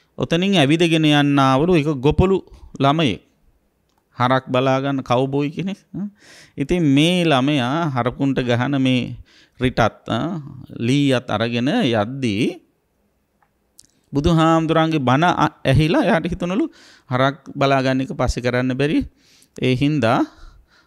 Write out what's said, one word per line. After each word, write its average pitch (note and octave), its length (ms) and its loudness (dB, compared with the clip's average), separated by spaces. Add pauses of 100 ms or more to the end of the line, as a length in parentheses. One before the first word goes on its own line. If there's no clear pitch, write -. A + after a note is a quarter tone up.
(180)
ඔතනින් F#3 400 0
ඇවිදගෙන D#3+ 500 2
යන්නාවලු C#3+ 720 2
එක D3 180 0
ගොපළු D3+ 420 2 (360)
ළමයෙක්. C#3 480 0 (960)
හරක් B2+ 280 0
බලා C3 340 0
ගන්න C#3 220 -4
කව්බෝයි C3+ 480 -2
කෙනෙක්. F#3 300 -8 (720)
ඉතින් E3+ 320 -2
මේ D#3+ 400 4
ළමයා D3 680 0
හරකුන්ට B2+ 520 -2
ගහන B2 360 0
මේ B2+ 380 0 (440)
රිටත්, B2 200 -2 (260)
අ, A#2 140 -4 (560)
ලීයත් C3 540 0
අරගෙන A#2+ 400 -2
යද්දී B2 720 -2 (1700)
බුදුහාමුදුරන්ගේ D#3+ 840 2
බණ C3 260 2
අ-, - 260 2 (140)
ඇහිලා D#3 380 4
එයාට E3 260 0
හිතුණලු, F3+ 360 -2 (440)
"හරක් C3+ 280 0 (200)
බලාගන්න C3+ 440 2
එක C3 120 -6
පස්සේ B2 300 -4
කරන්න B2 340 -2
බැරි. D3 220 0 (580)
ඒ B2+ 180 0
හින්දා C3+ 440 2 (680)